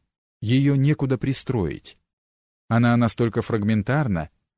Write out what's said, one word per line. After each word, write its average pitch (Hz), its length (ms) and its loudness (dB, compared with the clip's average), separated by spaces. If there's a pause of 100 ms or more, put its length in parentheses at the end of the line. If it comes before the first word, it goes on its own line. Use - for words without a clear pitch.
(400)
ее 139 360 2
некуда 135 420 0
пристроить. 117 800 -4 (680)
Она 117 280 4
настолько 117 460 0
фрагментарна, 110 880 -2 (280)